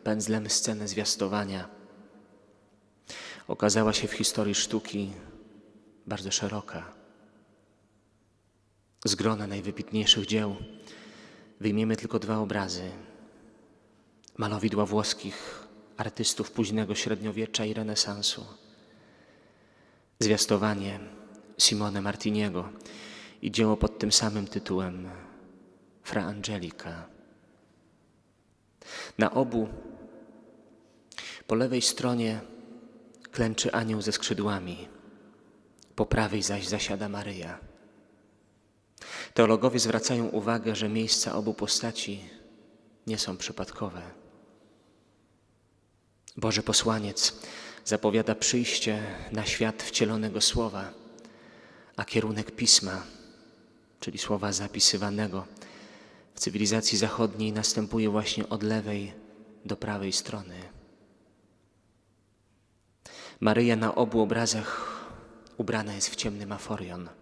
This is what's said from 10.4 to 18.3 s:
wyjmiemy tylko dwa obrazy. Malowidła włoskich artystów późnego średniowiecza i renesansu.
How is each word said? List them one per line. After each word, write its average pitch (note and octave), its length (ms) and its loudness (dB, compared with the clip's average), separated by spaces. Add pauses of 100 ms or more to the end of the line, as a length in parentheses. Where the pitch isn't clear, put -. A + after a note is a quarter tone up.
wyjmiemy G#2+ 360 2
tylko A2 240 -2
dwa G#2+ 180 0
obrazy. F#2+ 540 -2 (1500)
Malowidła G#2+ 480 2
włoskich - 840 -2 (300)
artystów - 540 -2
późnego G#2+ 440 0
średniowiecza G#2+ 720 -2
i G#2+ 80 -2
renesansu. G#2+ 720 -2 (1700)